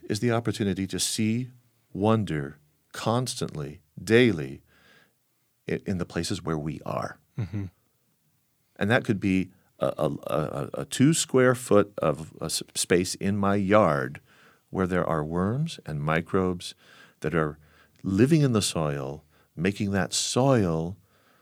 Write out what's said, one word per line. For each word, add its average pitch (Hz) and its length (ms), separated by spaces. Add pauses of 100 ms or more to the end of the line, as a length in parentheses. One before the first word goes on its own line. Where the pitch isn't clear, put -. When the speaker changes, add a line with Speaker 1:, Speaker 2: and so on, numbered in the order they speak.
Speaker 1:
is 104 120
the 120 100
opportunity 101 560
to 90 140
see 113 480 (440)
wonder 92 680 (340)
constantly, 110 880 (220)
daily, 90 600 (1040)
i-, 80 180
in 95 120
the 87 80
places 87 380
where 80 140
we 76 280
are. - 320 (180)
Speaker 2:
Mm-hmm. 98 280 (1120)
Speaker 1:
And 101 120
that 117 140
could 101 160
be 95 300 (280)
a, - 80 (120)
a, 73 120 (180)
a, 71 420 (120)
a - 20
two 147 300
square 127 420
foot 101 420
of 78 420
a - 60
s-, - 160 (120)
space - 420
in 98 200
my 98 200
yard 85 640 (500)
where 95 160
there 90 180
are 78 200
worms 101 600
and 73 160
microbes 90 720 (460)
that 76 140
are 76 240 (440)
living 135 400
in 131 100
the 104 100
soil, 71 640 (300)
making 98 380
that 95 200
soil 101 840 (460)